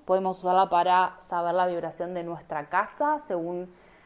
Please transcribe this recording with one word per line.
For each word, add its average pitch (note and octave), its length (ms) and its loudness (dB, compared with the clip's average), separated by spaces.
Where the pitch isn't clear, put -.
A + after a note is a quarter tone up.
Podemos F#3 360 0
usarla F3+ 280 4
para F3+ 500 4
saber F3 360 -2
la F3+ 120 4
vibración E3+ 460 -4
de F3 120 -6
nuestra D#3+ 440 -8
casa, C#4+ 520 0
según F3+ 520 -6